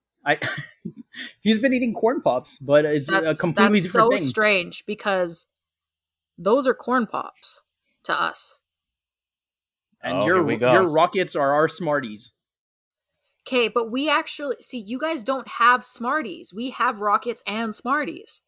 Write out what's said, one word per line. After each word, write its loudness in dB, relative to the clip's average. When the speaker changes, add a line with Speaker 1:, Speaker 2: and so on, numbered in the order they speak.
Speaker 1:
I, 2
<laughs> -20
he's 4
been 2
eating 0
corn 0
pops, -2
but 4
it's 0
a 2
Speaker 2:
That's, 0
Speaker 1:
completely 4
Speaker 2:
that's -2
Speaker 1:
different 4
Speaker 2:
so 2
Speaker 1:
thing. 0
Speaker 2:
strange 0
because -2
those 2
are 2
corn -2
pops -10
to -4
us. -4
Speaker 1:
And -4
Speaker 3:
Oh, 0
Speaker 1:
your, 4
Speaker 3:
here 2
we 0
go. 4
Speaker 1:
your 6
rockets 2
are 2
our 4
Smarties. -4
Speaker 2:
Okay, 0
but -2
we -2
actually, -2
see, -10
you -8
guys -4
don't -4
have 4
Smarties. -6
We -6
have -2
rockets -2
and -4
Smarties. -6